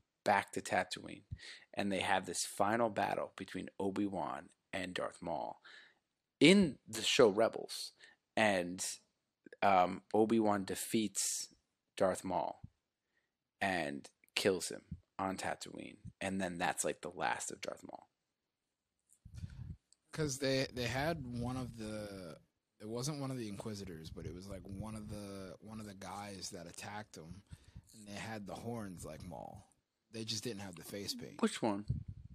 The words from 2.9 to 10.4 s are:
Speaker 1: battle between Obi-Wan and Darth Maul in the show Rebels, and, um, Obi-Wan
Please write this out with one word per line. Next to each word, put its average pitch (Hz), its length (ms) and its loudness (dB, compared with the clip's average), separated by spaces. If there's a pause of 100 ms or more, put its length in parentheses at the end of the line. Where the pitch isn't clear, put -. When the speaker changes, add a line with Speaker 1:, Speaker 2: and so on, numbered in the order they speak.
Speaker 1:
battle 101 460 0
between 92 320 -8 (120)
Obi-Wan 95 720 -2 (220)
and 92 220 -4
Darth - 260 -4
Maul 78 400 -4 (760)
in 170 480 10
the 107 160 -6
show 117 260 10
Rebels, - 640 0 (440)
and, 92 500 4 (760)
um, 92 400 8 (120)
Obi-Wan 107 500 6